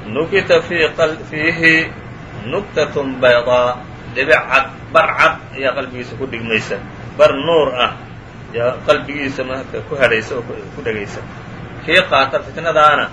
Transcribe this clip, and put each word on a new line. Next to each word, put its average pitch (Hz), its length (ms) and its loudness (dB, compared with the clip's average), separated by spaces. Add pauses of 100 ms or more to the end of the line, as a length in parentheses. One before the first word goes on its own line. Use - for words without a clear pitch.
"nukita 165 580 2
fii 165 340 0
qal-, 160 320 2
fiihi 160 640 2 (540)
nuktatun 143 760 -2
baydaa," 123 640 4 (300)
dhibic 139 260 4
cad, 127 260 0 (280)
bar 160 140 6 (100)
cad 156 160 4 (180)
ayaa 131 220 -2
qalbigiisa 127 420 -6
ku 131 120 -6
dhigmaysa, 113 500 -2 (400)
bar 147 160 8
nuur 143 400 2
ah 120 180 2 (600)
ayaa 120 320 0
qalbigiisa 139 580 0
marka 127 460 -6
ku 151 80 -4
hadhaysa 117 400 2
oo 117 80 -6
ku, - 80 -10 (220)
ku - 60 -12
dhegaysa. 107 400 -6 (600)
Kii 175 240 2
qaata 139 340 2
fitnadaana 151 720 4